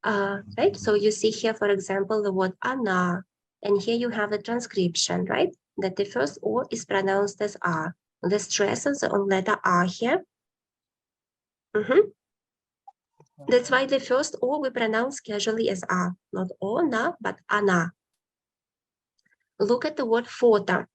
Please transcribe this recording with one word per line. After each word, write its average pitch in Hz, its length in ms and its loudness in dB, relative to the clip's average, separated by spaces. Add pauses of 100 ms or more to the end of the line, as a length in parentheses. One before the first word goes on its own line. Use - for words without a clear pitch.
Uh, 202 360 0 (200)
right? 311 180 2
So - 180 0
you 208 160 4
see 214 200 0
here, 220 240 -2
for 208 140 0
example, 196 540 0
the 202 100 0
word 185 200 0 (100)
она, 190 600 0 (400)
and 202 180 2
here 220 160 0
you 240 140 0
have 208 200 -2
the 208 80 -2
transcription, 196 880 -2
right? - 300 0 (240)
That 190 180 -2
the 202 80 0
first 247 380 -2
O 220 280 -2
is - 140 -8
pronounced 196 560 0
as 208 220 -4
A. 160 300 -6 (300)
The 190 160 0
stress 208 480 -2
is 285 160 -2
on 202 260 0
letter 190 360 2
A 180 220 4
here. 240 380 0 (1500)
Mm-hmm. 262 380 4 (1400)
That's 247 220 4
why 262 160 4
the 269 140 2
first 262 420 -2
O 269 180 0
we 269 100 -2
pronounce 240 500 -2
casually 220 480 -2
as 185 220 -2
A, 180 220 0 (200)
not 190 160 -4 (140)
она, 247 580 0
but 190 160 -4 (140)
она. 190 400 2 (1700)
Look 240 260 0
at 302 120 -2
the 277 100 -2
word 233 200 0
photo. 208 680 2